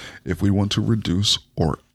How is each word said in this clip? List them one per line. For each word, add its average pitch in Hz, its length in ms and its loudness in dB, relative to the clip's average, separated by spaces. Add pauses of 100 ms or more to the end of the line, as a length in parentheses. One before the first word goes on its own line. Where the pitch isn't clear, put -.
(240)
if 85 180 -4
we 101 80 4
want 101 220 2
to 107 100 0
reduce 104 560 0 (180)
or 80 220 2 (160)